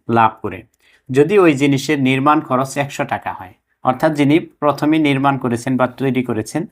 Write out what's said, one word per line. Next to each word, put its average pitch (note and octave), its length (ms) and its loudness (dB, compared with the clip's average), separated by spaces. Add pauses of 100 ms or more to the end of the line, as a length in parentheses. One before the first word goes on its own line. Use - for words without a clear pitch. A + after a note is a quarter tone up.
লাভ A2+ 240 2 (100)
করে। F#2+ 200 -10 (480)
যদি D3 280 2
ওই F3 140 6
জিনিসের C#3 500 0
নির্মাণ C3+ 380 2
খরচ C#3 380 -4
একশো C#3 260 -4
টাকা G2 280 -6
হয়, F#2+ 220 -18 (280)
অর্থাৎ B2+ 300 0
যিনি D3 280 2
প্রথমে D3+ 580 -2
নির্মাণ C#3 400 0
করেছেন B2 380 -4
বা B2+ 100 2
তৈরি B2+ 360 -2
করেছেন A#2 500 -6